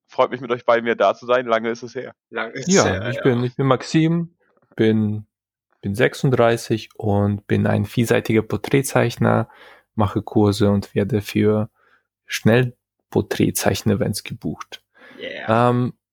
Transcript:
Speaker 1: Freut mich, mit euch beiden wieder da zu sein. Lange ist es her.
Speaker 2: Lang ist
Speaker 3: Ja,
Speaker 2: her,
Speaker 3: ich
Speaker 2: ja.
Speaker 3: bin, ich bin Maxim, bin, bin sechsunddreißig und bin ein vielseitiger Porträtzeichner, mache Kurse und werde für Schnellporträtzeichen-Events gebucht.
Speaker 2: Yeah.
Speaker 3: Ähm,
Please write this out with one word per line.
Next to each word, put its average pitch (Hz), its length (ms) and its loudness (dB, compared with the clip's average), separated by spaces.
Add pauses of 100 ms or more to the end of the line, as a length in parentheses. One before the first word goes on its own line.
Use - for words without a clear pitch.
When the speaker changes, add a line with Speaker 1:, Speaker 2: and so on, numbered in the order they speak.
Speaker 1:
Freut - 220 0
mich, 120 120 -8
mit 120 100 -6
euch 120 140 -6
beiden 117 200 2
wieder 117 100 0
da 110 200 2
zu 123 120 -20
sein. 123 200 0
Lange 113 240 0
ist 117 120 -8
es 120 120 -14
her. 123 180 -12 (160)
Speaker 2:
Lang 113 220 -8
ist 156 200 -6
Speaker 3:
Ja, 180 140 4
Speaker 2:
her, 95 240 -4
Speaker 3:
ich 123 80 -4
Speaker 2:
ja. - 60 -8
Speaker 3:
bin, 123 200 2
ich 123 120 -6
bin 139 120 -2
Maxim, 160 680 0 (400)
bin, 107 500 2 (560)
bin 101 140 -4
sechsunddreißig 120 1000 0
und 101 520 -2
bin 104 200 2
ein 107 180 0
vielseitiger 113 580 0
Porträtzeichner, 117 1040 0 (460)
mache 104 260 0
Kurse 104 500 2
und 101 240 -2
werde 104 260 0
für 107 480 0 (580)
Schnellporträtzeichen-Events - 2000 -2
gebucht. - 600 -12 (360)
Speaker 2:
Yeah. 117 520 -2
Speaker 3:
Ähm, 123 220 -2 (200)